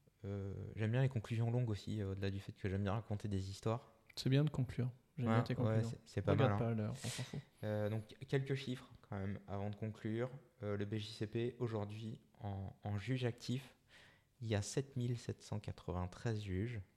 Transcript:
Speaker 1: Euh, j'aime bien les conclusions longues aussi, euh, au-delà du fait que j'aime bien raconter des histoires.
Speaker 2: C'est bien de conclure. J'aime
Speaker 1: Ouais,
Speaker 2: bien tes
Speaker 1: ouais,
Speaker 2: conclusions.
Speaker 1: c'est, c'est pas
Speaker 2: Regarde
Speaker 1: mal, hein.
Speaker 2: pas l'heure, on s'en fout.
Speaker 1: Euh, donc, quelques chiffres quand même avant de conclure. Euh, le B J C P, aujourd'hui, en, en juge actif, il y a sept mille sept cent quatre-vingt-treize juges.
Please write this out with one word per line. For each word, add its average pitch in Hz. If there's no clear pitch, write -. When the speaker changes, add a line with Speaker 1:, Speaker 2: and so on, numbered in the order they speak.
Speaker 1:
Euh, 98
j'aime 110
bien 123
les 135
conclusions 117
longues 120
aussi, 104
euh, 95
au-delà 98
du 98
fait 98
que -
j'aime 98
bien 98
raconter 110
des 98
histoires. 113
Speaker 2:
C'est -
bien 135
de 151
conclure. 123
J'aime 123
Speaker 1:
Ouais, 110
Speaker 2:
bien 117
tes 123
Speaker 1:
ouais, 127
Speaker 2:
conclusions. 110
Speaker 1:
c'est, -
c'est 98
pas 98
Speaker 2:
Regarde 104
Speaker 1:
mal, -
hein. 117
Speaker 2:
pas -
l'heure, 110
on 127
s'en -
fout. 143
Speaker 1:
Euh, 107
donc, 110
quelques 135
chiffres 127
quand 104
même 98
avant 101
de 104
conclure. 110
Euh, 104
le 101
B 104
J 107
C 110
P, 120
aujourd'hui, 110
en, 95
en 104
juge 123
actif, 123
il 117
y 110
a 101
sept 135
mille 120
sept -
cent -
quatre-vingt-treize 90
juges. 101